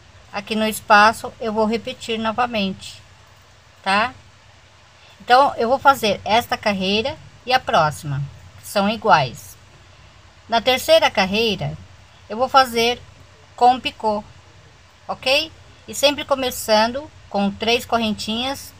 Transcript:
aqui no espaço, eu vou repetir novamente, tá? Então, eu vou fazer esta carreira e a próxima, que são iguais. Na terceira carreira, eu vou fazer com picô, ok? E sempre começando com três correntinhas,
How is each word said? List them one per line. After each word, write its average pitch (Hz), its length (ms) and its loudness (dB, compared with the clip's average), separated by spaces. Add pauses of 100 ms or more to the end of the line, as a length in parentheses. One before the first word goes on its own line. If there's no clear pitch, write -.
(360)
aqui 208 180 -8
no 214 140 0
espaço, 214 720 2
eu 220 100 -4
vou 214 140 0
repetir 220 540 -6
novamente, 220 840 -4 (840)
tá? 214 300 0 (1080)
Então, 254 380 4
eu 226 100 -2
vou 247 120 0
fazer 226 480 2
esta 233 320 0
carreira 208 580 -2 (300)
e 247 80 0
a 254 40 4
próxima, 151 600 0 (400)
que - 80 -20
são 196 180 0
iguais. 190 720 0 (880)
Na 226 140 0
terceira 262 500 4
carreira, 190 600 -2 (560)
eu 208 80 -8
vou 254 140 -2
fazer 240 500 2 (560)
com 247 240 4
picô, 220 420 -4 (840)
ok? 269 420 -2 (380)
E 220 60 -14
sempre 285 280 0
começando 247 880 -2 (200)
com 202 200 0
três 226 360 -2
correntinhas, 226 920 -4